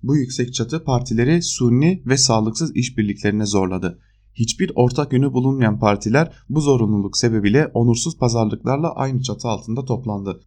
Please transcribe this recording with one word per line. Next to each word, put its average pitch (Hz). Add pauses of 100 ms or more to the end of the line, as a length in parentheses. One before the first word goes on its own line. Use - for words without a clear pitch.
Bu 131
yüksek 127
çatı 135
partileri 127
suni 131
ve 131
sağlıksız 110
işbirliklerine 107
zorladı. 92 (360)
Hiçbir -
ortak 123
yönü 131
bulunmayan 127
partiler 110 (160)
bu 147
zorunluluk 107
sebebiyle 113
onursuz 117
pazarlıklarla 120
aynı 131
çatı 117
altında 113
toplandı. 101